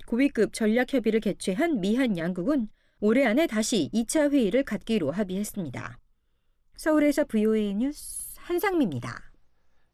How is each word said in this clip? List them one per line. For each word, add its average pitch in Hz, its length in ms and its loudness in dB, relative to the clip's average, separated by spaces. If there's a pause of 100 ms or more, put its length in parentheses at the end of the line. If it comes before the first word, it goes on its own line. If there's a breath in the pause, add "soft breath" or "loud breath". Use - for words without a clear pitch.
고위급 240 480 2
전략 226 400 0
협의를 226 260 2
개최한 220 600 -2
미한 220 360 0
양국은 185 520 -2 (320)
올해 247 240 4
안에 254 200 2
다시 208 460 0
이 226 140 0
차 294 240 2
회의를 262 340 2
갖기로 202 480 -2
합의했습니다. 180 880 -6 (800)
서울에서 294 480 2
브이오에이 214 500 0
뉴스 - 640 -6
한상미입니다. 285 920 -2 (640)